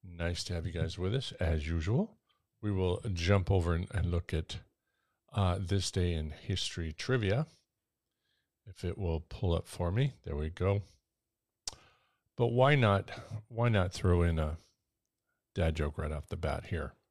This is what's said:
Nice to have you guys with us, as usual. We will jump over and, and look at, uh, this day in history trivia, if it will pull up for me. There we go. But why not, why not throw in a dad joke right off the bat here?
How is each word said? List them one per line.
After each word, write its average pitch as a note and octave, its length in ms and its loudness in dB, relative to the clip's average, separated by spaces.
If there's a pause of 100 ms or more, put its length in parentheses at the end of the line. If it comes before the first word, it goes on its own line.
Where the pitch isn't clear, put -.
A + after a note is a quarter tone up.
Nice E2+ 380 -4
to F#2+ 100 -6
have E2+ 120 -4
you E2+ 80 -6
guys E2 240 -2
with F#2 180 -2
us, C3 240 -4
as D#2+ 260 0
usual. E2+ 520 -2 (440)
We G#2 120 -2
will F#2 280 0 (120)
jump F2+ 360 4
over E2+ 240 4
and, E2 200 -2
and E2+ 180 0
look E2+ 220 -2
at, D#2+ 240 -4 (760)
uh, F#2 280 2
this F#2+ 300 -2
day F2 220 2
in D#2 180 -4
history E2+ 600 -6
trivia, A#2+ 560 0 (1200)
if - 160 -16
it F2+ 140 -4
will E2 240 -2
pull - 340 0
up - 100 -2
for F2 280 -4
me. C3 180 2 (140)
There D2+ 100 -6
we D2+ 140 -4
go. F#2+ 320 0 (1500)
But A#2+ 120 0
why B2+ 280 4
not, G#2 360 4 (360)
why A#2 220 0
not F#2+ 240 4
throw F2 300 4
in E2 160 2
a D#2 180 -2 (1000)
dad D#2+ 200 2
joke D2 220 -2
right D2+ 140 -4
off D2+ 160 -8
the - 80 -8
bat D#2+ 300 -4
here? D2+ 300 -6 (160)